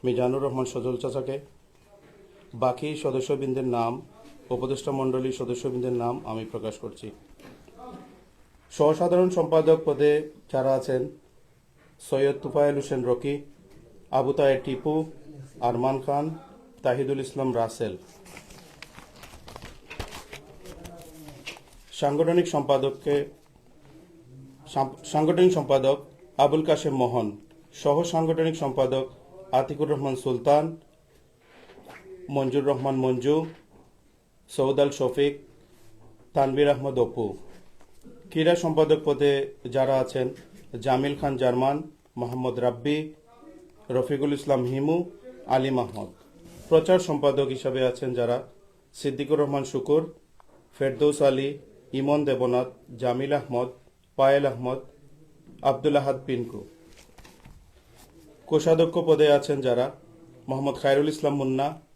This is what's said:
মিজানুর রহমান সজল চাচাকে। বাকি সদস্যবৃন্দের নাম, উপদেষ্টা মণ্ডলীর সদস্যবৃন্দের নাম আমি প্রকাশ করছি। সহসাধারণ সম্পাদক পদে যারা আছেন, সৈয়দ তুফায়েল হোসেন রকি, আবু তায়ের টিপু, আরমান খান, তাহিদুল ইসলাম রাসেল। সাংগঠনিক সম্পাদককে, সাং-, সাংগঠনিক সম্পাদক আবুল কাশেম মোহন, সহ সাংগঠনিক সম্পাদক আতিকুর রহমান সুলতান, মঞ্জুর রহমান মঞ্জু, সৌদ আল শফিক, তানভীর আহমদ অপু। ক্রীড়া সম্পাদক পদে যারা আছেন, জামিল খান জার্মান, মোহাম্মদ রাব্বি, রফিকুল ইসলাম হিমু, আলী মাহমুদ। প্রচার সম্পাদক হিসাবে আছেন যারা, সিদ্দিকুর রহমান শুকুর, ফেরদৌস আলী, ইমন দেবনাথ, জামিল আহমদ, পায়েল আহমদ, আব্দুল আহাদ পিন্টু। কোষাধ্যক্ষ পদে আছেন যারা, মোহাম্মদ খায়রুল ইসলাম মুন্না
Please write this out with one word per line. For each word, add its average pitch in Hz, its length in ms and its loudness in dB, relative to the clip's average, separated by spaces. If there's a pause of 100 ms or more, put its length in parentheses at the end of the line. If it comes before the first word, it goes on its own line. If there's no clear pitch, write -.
মিজানুর 127 380 0
রহমান 131 220 -2
সজল 127 320 -6
চাচাকে। 135 440 -6 (1120)
বাকি 127 420 -2
সদস্যবৃন্দের 131 680 -2
নাম, 120 380 -2 (480)
উপদেষ্টা 127 420 -4
মণ্ডলীর 131 400 -2
সদস্যবৃন্দের 123 600 -4
নাম 120 340 -4
আমি 110 180 -8
প্রকাশ 110 340 -8
করছি। 107 320 -14 (1600)
সহসাধারণ 175 600 4
সম্পাদক 160 540 4
পদে 147 460 2 (220)
যারা 135 220 2
আছেন, 131 340 -2 (1000)
সৈয়দ 139 320 2
তুফায়েল 147 320 2
হোসেন 139 300 -4
রকি, 139 340 -2 (720)
আবু 135 220 0
তায়ের 135 320 2
টিপু, 151 480 -4 (480)
আরমান 127 400 0
খান, 147 340 -2 (480)
তাহিদুল 135 380 0
ইসলাম 131 340 -4
রাসেল। 113 420 -4 (4000)
সাংগঠনিক 165 560 2
সম্পাদককে, 139 760 0 (1400)
সাং-, - 380 -4
সাংগঠনিক 175 480 4
সম্পাদক 139 520 2 (340)
আবুল 147 260 4
কাশেম 151 300 0
মোহন, 117 440 -2 (360)
সহ 147 280 2
সাংগঠনিক 160 540 0
সম্পাদক 131 540 -2 (420)
আতিকুর 143 380 0
রহমান 135 260 -2
সুলতান, 143 600 2 (1500)
মঞ্জুর 135 340 0
রহমান 135 320 0
মঞ্জু, 131 500 0 (1000)
সৌদ 139 320 0
আল 139 100 4
শফিক, 139 480 0 (960)
তানভীর 139 360 2
আহমদ 131 300 0
অপু। 110 380 -2 (920)
ক্রীড়া 165 260 4
সম্পাদক 156 480 4
পদে 139 500 2 (160)
যারা 131 300 2
আছেন, 127 280 -2 (520)
জামিল 135 360 0
খান 139 200 -2
জার্মান, 131 460 2 (340)
মোহাম্মদ 123 420 -4
রাব্বি, 131 560 -2 (760)
রফিকুল 131 420 0
ইসলাম 135 320 0
হিমু, 147 460 0 (360)
আলী 131 240 2
মাহমুদ। 104 380 -4 (600)
প্রচার 165 300 6
সম্পাদক 143 500 2
হিসাবে 131 380 -2
আছেন 123 280 -2
যারা, 120 280 0 (520)
সিদ্দিকুর 143 460 -2
রহমান 143 240 0
শুকুর, 143 500 0 (640)
ফেরদৌস 143 440 2
আলী, 139 360 2 (340)
ইমন 147 320 2
দেবনাথ, 127 440 2 (280)
জামিল 127 360 -2
আহমদ, 127 360 -2 (480)
পায়েল 139 300 6
আহমদ, 127 320 -2 (840)
আব্দুল 139 340 2
আহাদ 135 300 0
পিন্টু। 117 380 -6 (1800)
কোষাধ্যক্ষ 165 520 4
পদে 156 340 6
আছেন 143 280 2
যারা, 127 300 0 (580)
মোহাম্মদ 135 260 -2
খায়রুল 143 340 2
ইসলাম 151 260 -2
মুন্না 139 460 -2 (140)